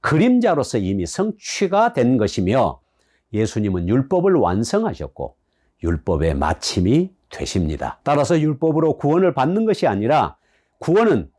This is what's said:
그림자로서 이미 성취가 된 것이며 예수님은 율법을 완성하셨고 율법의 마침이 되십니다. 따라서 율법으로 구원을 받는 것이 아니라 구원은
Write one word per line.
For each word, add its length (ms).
그림자로서 760
이미 260
성취가 880
된 220
것이며 600
예수님은 560
율법을 480
완성하셨고 960
율법의 520
마침이 760
되십니다. 760
따라서 340
율법으로 600
구원을 360
받는 300
것이 240
아니라 480
구원은 600